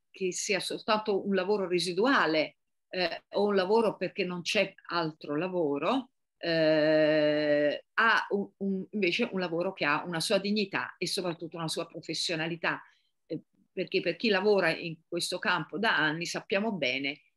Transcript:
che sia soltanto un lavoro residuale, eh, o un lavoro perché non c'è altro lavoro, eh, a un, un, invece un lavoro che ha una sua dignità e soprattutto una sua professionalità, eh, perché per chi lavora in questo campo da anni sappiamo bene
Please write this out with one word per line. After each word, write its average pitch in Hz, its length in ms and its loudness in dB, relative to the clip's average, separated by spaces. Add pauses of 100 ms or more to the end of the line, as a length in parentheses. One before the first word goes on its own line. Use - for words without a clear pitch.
(100)
che 185 220 -4
sia 185 280 -2
soltanto - 680 -2
un 196 80 0
lavoro 190 320 0
residuale, 175 920 0 (320)
eh, 175 400 -4
o 202 160 0
un 202 80 2
lavoro 196 420 2
perché 185 280 -4
non 180 180 -6
c'è 196 320 0 (140)
altro 156 480 -4
lavoro, 175 720 0 (300)
eh, 151 1400 4 (100)
a 220 360 4
un, 196 180 -2 (100)
un, 190 320 -4
invece 202 420 0
un 190 80 -2
lavoro 175 320 -2
che - 120 -6
ha 151 200 0
una 170 160 -4
sua 196 180 2
dignità 196 580 -2
e 170 120 -4
soprattutto 170 480 -6
una 165 120 -4
sua 165 180 -4
professionalità, 165 960 -4 (460)
eh, 160 160 -8 (300)
perché 185 280 -2
per 170 140 -2
chi 240 140 0
lavora 190 420 4
in 165 280 -4 (100)
questo 175 320 -4
campo 170 380 -2
da 202 180 2
anni 156 300 0
sappiamo 196 460 -2
bene 139 500 -4 (140)